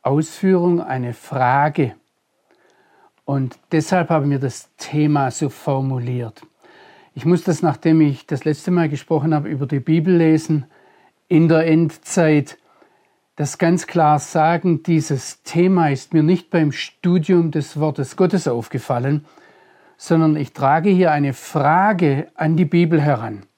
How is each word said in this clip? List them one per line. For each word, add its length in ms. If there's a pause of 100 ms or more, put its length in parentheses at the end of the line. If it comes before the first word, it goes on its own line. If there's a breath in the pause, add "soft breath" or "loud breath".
Ausführung 760
eine 340
Frage 800 (1300 soft breath)
und 340 (140)
deshalb 380
haben 200
wir 80
das 380
Thema 560
so 160
formuliert. 920 (720 soft breath)
Ich 100
muss 180
das, 200
nachdem 380
ich 260
das 180
letzte 260
Mal 180
gesprochen 460
habe, 140
über 180
die 140
Bibel 360
lesen 500 (600 soft breath)
in 220
der 180
Endzeit, 920 (760 soft breath)
das 240
ganz 280
klar 340
sagen, 640
dieses 600
Thema 480
ist 240
mir 80
nicht 280
beim 200
Studium 800
des 300
Wortes 360
Gottes 300
aufgefallen, 760 (720 soft breath)
sondern 400
ich 160
trage 380
hier 220
eine 220
Frage 1000
an 220
die 80
Bibel 360
heran. 440 (140)